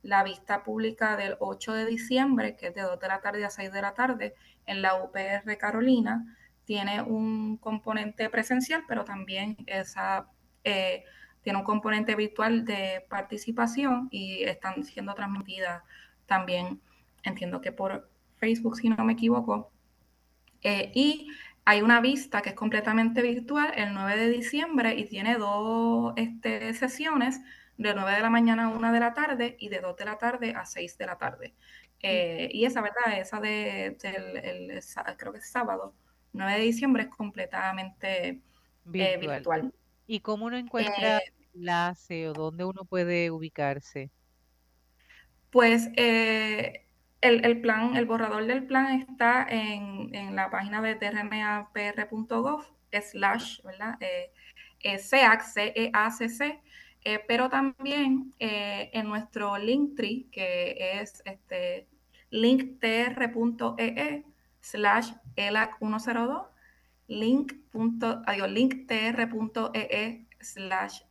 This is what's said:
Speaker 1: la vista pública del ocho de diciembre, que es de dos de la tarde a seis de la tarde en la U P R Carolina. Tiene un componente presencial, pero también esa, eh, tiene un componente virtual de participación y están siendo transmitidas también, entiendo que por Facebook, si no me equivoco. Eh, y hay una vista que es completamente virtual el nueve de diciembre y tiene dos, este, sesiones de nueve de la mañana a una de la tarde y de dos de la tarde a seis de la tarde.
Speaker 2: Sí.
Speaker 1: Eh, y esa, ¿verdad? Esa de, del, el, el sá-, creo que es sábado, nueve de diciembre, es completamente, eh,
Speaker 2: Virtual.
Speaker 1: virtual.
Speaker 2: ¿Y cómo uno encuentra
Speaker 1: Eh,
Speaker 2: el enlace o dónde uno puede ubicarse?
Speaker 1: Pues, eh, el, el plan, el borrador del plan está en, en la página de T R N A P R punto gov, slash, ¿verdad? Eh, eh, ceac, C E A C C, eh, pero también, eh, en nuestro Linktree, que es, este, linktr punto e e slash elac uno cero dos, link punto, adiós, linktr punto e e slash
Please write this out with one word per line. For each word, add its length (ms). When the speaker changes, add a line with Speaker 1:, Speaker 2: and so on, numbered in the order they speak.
Speaker 1:
la 220
vista 380
pública 560
del 200
ocho 360
de 100
diciembre, 720
que 120
es 60
de 80
dos 160
de 100
la 120
tarde 240
a 60
seis 200
de 120
la 100
tarde 420
en 160
la 220
U 100
P 80
R 380
Carolina. 640
Tiene 380
un 560
componente 720
presencial, 580
pero 160
también 600
esa, 600
eh, 420
tiene 160
un 60
componente 500
virtual 500
de 460
participación 1000
y 340
están 380
siendo 320
transmitidas 680
también, 560
entiendo 380
que 100
por 380
Facebook, 420
si 100
no 160
me 80
equivoco. 580
Eh, 320
y 340
hay 160
una 180
vista 400
que 80
es 60
completamente 680
virtual 560
el 160
nueve 240
de 140
diciembre 640
y 100
tiene 320
dos, 800
este, 560
sesiones 680
de 160
nueve 200
de 100
la 80
mañana 340
a 60
una 200
de 100
la 120
tarde 460
y 100
de 120
dos 160
de 100
la 100
tarde 400
a 80
seis 320
de 80
la 140
tarde. 340
Speaker 2:
Sí. 80
Speaker 1:
Eh, 440
y 120
esa, 160
¿verdad? 380
Esa 200
de, 640
del, 360
el, 320
el 120
sá-, 360
creo 140
que 80
es 100
sábado, 440
nueve 220
de 60
diciembre, 440
es 60
completamente, 1160
eh, 120
Speaker 2:
Virtual. 340
Speaker 1:
virtual. 560
Speaker 2:
¿Y 140
cómo 260
uno 120
encuentra 600
Speaker 1:
Eh, 80
Speaker 2:
el 340
enlace 680
o 60
dónde 300
uno 200
puede 460
ubicarse? 800
Speaker 1:
Pues, 460
eh, 880
el, 220
el 180
plan, 340
el 80
borrador 400
del 220
plan 340
está 480
en, 640
en 220
la 140
página 320
de 140
T 100
R 140
N 220
A 300
P 140
R 200
punto 360
gov, 220
slash, 720
¿verdad? 380
Eh, 300
eh, 180
ceac, 420
C 340
E 200
A 160
C 180
C, 320
eh, 240
pero 220
también, 920
eh, 520
en 160
nuestro 480
Linktree, 760
que 680
es, 240
este, 640
linktr 1040
punto 460
e 80
e 380
slash 520
elac 440
uno 200
cero 260
dos, 200
link 460
punto, 560
adiós, 240
linktr 800
punto 440
e 180
e 360
slash 720